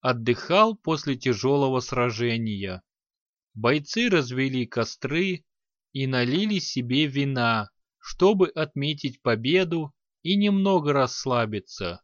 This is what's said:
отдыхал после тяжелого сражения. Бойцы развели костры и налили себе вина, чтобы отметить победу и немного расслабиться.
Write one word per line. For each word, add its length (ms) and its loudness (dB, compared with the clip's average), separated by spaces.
отдыхал 720 2
после 400 -2
тяжелого 640 0
сражения. 1040 -2
Бойцы 560 0
развели 560 0
костры 800 -4
и 140 -2
налили 520 0
себе 460 -2
вина, 640 -2
чтобы 520 2
отметить 720 -4
победу 720 0
и 140 0
немного 560 2
расслабиться. 1120 -2